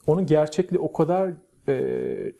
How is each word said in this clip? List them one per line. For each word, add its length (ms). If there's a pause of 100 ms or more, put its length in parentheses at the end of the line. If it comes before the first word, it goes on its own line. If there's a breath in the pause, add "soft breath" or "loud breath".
onun 180
gerçekliği 540
o 140
kadar, 380 (360)
e, 720